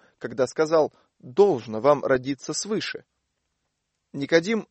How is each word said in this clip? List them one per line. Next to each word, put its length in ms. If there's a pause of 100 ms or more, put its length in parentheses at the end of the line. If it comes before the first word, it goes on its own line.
(180)
когда 300
сказал: 460 (260)
"Должно 600
вам 240
родиться 500
свыше". 520 (1040)
Никодим 600